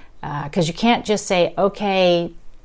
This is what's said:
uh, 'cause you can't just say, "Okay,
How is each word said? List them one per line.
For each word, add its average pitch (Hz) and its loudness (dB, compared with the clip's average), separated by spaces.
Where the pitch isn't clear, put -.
uh, 151 -6
'cause 160 0
you 170 -4
can't 233 2
just 202 -2
say, 175 2
"Okay, 185 2